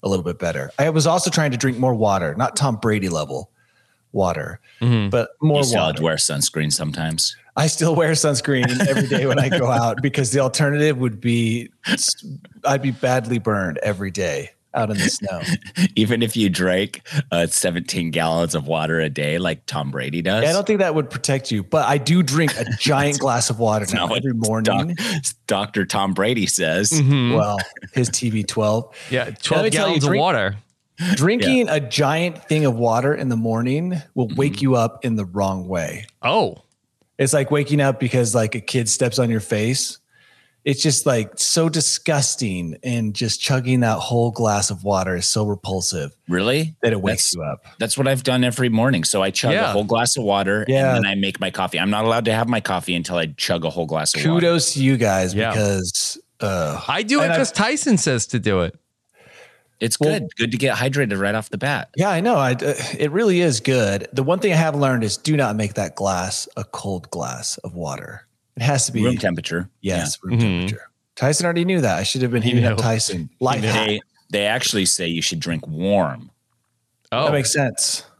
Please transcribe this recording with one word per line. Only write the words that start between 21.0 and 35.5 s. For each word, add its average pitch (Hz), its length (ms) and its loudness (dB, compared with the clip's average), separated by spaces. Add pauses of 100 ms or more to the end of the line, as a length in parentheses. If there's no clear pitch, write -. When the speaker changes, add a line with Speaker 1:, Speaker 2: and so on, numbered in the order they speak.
Speaker 1:
protect 135 400 -4
you, 101 140 -2
but 147 240 0
I 139 100 2
do 160 240 2
drink 147 340 2
a 117 80 -4
Speaker 3:
<laughs> 117 140 -4
Speaker 1:
giant 143 400 0
glass 120 320 0
of 110 80 -2
water 107 280 2
Speaker 3:
That's - 80 -4
Speaker 1:
now 98 80 2
Speaker 3:
not 87 80 0
what 104 80 0
Speaker 1:
every 127 160 -2
morning. 110 600 0
Speaker 3:
Doc-, 190 300 -4 (240)
Doctor 104 360 0
Tom 98 300 0
Brady 107 320 0
says. 87 440 0
Speaker 2:
Mm-hmm. 135 440 4
Speaker 1:
Well, 104 240 2 (340)
his 123 180 0
T 117 200 -2
B 107 140 -2
twelve. 110 500 -2 (160)
Speaker 2:
Yeah, 127 140 0
Speaker 1:
Let - 60 -8
me 107 120 -14
Speaker 2:
twelve 165 200 0
Speaker 1:
tell - 20 2
you, 220 60 2
Speaker 2:
gallons 156 340 2
of 143 60 2
Speaker 1:
drink 131 120 2
Speaker 2:
water. 107 340 0 (580)
Speaker 1:
Drinking 240 540 2
Speaker 3:
Yeah. 151 80 0
Speaker 1:
a 151 40 2
giant 151 680 -2
thing 156 160 2
of 131 120 2
water 120 380 2
in 135 160 -4
the 117 60 0
morning 127 640 -2 (140)
will 123 140 0
wake 135 260 0
Speaker 3:
Mm-hmm. - 80 -6
Speaker 1:
you 131 140 4
up 117 280 0
in 117 120 0
the 104 80 -2
wrong 95 420 -2